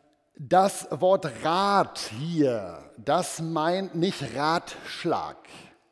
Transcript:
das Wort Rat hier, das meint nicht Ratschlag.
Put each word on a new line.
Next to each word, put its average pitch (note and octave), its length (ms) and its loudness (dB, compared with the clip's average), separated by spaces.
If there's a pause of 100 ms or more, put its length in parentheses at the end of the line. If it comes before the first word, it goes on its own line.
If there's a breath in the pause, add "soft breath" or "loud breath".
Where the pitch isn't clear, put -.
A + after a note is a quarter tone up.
(420)
das F#3 480 4
Wort F3+ 400 2 (140)
Rat F#3+ 720 2
hier, B2 600 0 (180)
das D#3+ 460 -2
meint E3 520 -2
nicht D#3+ 400 -2
Ratschlag. C#3+ 1000 -2 (560)